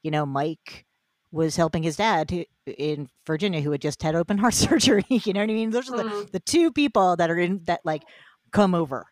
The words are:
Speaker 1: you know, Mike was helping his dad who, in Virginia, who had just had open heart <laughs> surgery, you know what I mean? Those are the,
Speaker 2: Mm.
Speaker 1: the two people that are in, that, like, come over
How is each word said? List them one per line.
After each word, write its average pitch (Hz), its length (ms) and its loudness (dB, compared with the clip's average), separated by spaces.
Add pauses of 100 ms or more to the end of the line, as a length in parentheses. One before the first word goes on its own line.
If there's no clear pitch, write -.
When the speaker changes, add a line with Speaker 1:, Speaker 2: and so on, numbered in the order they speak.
Speaker 1:
you 160 80 -4
know, 151 160 0
Mike 143 580 -6 (460)
was 160 240 -2
helping 165 260 0
his 160 140 -2
dad 196 340 2
who, 175 160 -4 (220)
in 147 420 -6 (160)
Virginia, 160 360 -2
who 147 100 -2
had 143 100 -2
just 147 220 -4
had 156 120 0
open 175 220 0
heart 220 160 2
<laughs> - 0 -
surgery, 240 560 2
you 208 240 0
know 202 80 -2
what 220 80 -2
I 220 40 -2
mean? 220 180 -2
Those 247 180 -4
are 247 80 -4
the, 226 120 -2
Speaker 2:
Mm. 202 220 -8
Speaker 1:
the 185 80 -6
two 330 320 2
people 202 440 2
that 165 160 2
are 170 80 0
in, 175 260 0
that, 170 180 -2
like, 156 200 -4 (480)
come 190 240 4
over 131 360 -4